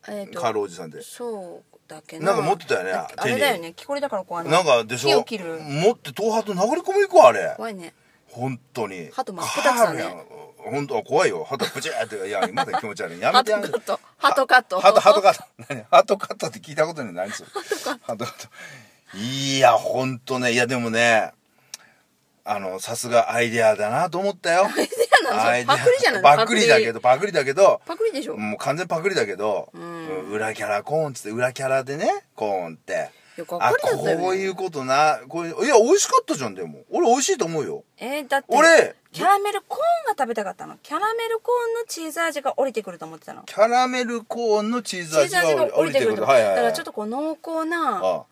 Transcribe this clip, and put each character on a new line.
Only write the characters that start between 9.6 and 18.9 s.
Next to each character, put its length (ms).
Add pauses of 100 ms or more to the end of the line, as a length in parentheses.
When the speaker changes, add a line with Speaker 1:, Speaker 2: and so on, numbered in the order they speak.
Speaker 1:
つ 20
だ 80
ね。 60
Speaker 2:
カ 80
ー 80
ル 60
や 80
ん。 160 (400)
本 240
当、 100
あ、 60
怖 240
い 20
よ。 140
鳩 260
プ 120
チ 80
ー 160
っ 20
て。 200
い 40
や、 220
ま 120
だ 140
気 60
持 100
ち 80
悪 120
い。 40
や 120
め 120
て、 80
や 60
め 100
て。 60
Speaker 1:
鳩 40
カ 20
ッ 40
ト。 160 (180)
鳩 300
カ 80
ッ 80
ト。 140
Speaker 2:
は-、 40
鳩、 200
鳩 200
カ 80
ッ 80
ト。 60 (260)
何？ 220
鳩 260
カ 160
ッ 40
ト 100
っ 20
て 100
聞 120
い 40
た 120
こ 80
と 80
な 80
い。 20
何 180
そ 120
れ？ 100
Speaker 1:
鳩 300
カ 80
ッ 80
ト。 80
Speaker 2:
鳩 180
カ 60
ッ 100 (680)